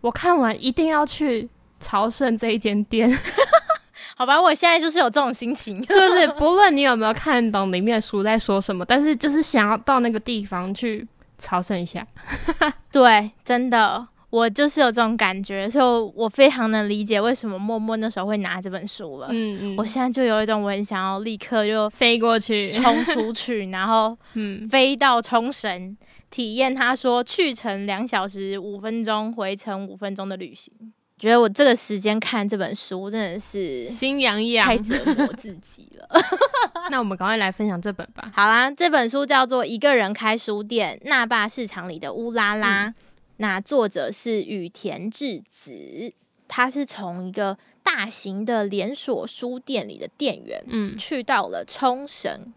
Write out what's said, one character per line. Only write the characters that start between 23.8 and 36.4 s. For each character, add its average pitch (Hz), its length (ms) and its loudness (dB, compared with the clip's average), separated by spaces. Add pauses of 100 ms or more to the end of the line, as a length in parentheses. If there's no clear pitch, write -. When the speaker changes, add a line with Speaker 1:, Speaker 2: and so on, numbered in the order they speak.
Speaker 2:
后 226 280 2 (180)
Speaker 1:
嗯。 214 340 -8
Speaker 2:
飞 269 260 4
到 247 280 4
冲 233 280 0
绳， 190 460 -6 (340)
体 226 260 -6
验 262 160 2
他 262 220 0
说 247 300 0
去 302 300 0
程 202 320 -6
两 202 200 -4
小 202 220 -2
时 196 300 -8
五 202 200 -10
分 226 240 -6
钟， 214 300 -2
回 202 240 -4
程 196 320 -10
五 190 80 -16
分 196 180 -8
钟 196 140 -10
的 190 80 -8
旅 180 180 -14
行。 - 180 -20 (460)
觉 214 120 2
得 240 100 8
我 226 80 6
这 208 160 4
个 247 120 6
时 208 240 -2
间 208 180 0
看 214 300 -2
这 208 100 -4
本 170 160 -4
书 196 340 -8
真 220 120 -6
的 185 180 -6
是 151 500 -6
Speaker 1:
心 262 300 -4
痒 220 260 0
痒。 226 220 2
Speaker 2:
太 220 120 2
折 233 260 -4
磨 285 200 2 (100)
自 202 240 -14
己 - 380 -20
了。 - 240 0 (260)